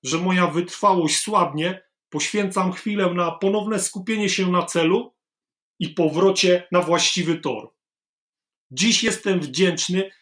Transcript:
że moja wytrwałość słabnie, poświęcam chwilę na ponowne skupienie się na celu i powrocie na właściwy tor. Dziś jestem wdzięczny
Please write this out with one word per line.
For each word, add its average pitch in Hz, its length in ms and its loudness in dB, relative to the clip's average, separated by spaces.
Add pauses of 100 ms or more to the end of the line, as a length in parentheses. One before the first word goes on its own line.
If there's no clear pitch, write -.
że 151 160 -4
moja 180 280 2
wytrwałość 175 680 0
słabnie, 185 680 -2 (260)
poświęcam 190 640 -2
chwilę 196 420 -2
na 175 160 0
ponowne 196 480 -2
skupienie 208 500 -4
się 190 220 0
na 180 160 0
celu 170 480 0 (640)
i 165 100 -4
powrocie 180 840 2
na 175 80 4
właściwy 165 580 0
tor. 117 360 -8 (960)
Dziś 196 320 0
jestem 196 380 0
wdzięczny 180 720 0 (120)